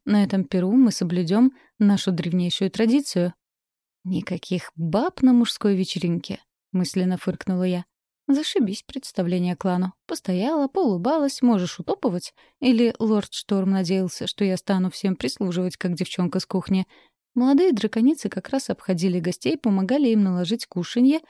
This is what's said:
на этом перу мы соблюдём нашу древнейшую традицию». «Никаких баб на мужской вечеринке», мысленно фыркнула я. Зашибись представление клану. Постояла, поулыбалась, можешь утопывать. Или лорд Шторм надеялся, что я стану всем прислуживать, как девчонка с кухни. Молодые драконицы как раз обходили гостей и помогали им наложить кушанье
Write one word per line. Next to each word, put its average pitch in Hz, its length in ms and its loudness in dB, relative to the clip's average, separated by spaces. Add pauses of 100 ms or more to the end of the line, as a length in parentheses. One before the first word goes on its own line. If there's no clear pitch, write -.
на 208 200 4
этом 190 180 0
перу 185 300 -2
мы 247 180 6
соблюдём 180 600 2 (260)
нашу 202 320 2
древнейшую 175 640 -2
традицию». 226 600 0 (680)
«Никаких 180 720 -6
баб 180 480 -2
на 262 100 6
мужской 220 440 2
вечеринке», 175 640 -4 (320)
мысленно 185 440 0
фыркнула 180 460 -4
я. 180 220 -2 (480)
Зашибись 269 540 -2
представление 180 680 -2
клану. 185 360 -2 (140)
Постояла, 269 600 -2
поулыбалась, 277 760 0
можешь 202 380 2
утопывать. 180 520 -4 (280)
Или 240 400 4
лорд 214 320 0
Шторм 196 380 -2
надеялся, 190 580 -2
что - 160 -4
я 185 120 0
стану 185 320 -2
всем 190 280 -2
прислуживать, 180 600 -4
как 175 180 -4
девчонка 180 440 -4
с - 80 -6
кухни. 190 400 -2 (480)
Молодые 277 380 4
драконицы 226 560 0
как - 220 -8
раз 269 200 -4
обходили 180 480 -2
гостей 175 360 -2
и - 20 -2
помогали 233 540 2
им 220 120 4
наложить 180 440 0
кушанье 254 640 2